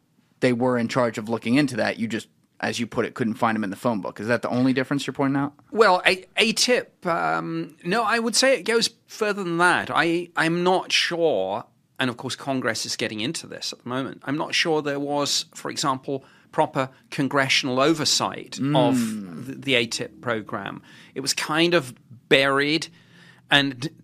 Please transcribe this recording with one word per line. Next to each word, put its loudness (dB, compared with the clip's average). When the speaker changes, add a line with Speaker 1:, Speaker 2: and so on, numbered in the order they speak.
Speaker 1:
they 4
were 2
in 0
charge 0
of -6
looking 0
into 2
that. -2
You -2
just, -6
as -4
you -4
put -2
it, -8
couldn't -2
find 0
'em -2
in -4
the -8
phone -2
book. -8
Is -6
that 0
the -4
only 2
difference -2
you're -6
pointing -2
out? -4
Speaker 2:
Well, 4
a, 2
A 4
tip, 0
um, -2
no, 0
I 0
would -2
say 4
it -10
goes 2
further -4
than -2
that. 4
I, 0
I'm 2
not 2
sure, 0
and 0
of -6
course -8
Congress -4
is -6
getting -4
into -6
this -10
at -16
the -10
moment. -6
I'm -4
not -4
sure 0
there -4
was, -2
for -10
example, -4
proper 0
congressional 0
oversight 0
Speaker 1:
Mm. 0
Speaker 2:
of 0
the, -10
the 0
A 4
tip -8
program. -6
It -6
was -2
kind 2
of 0
buried 4
and 4
d-, -4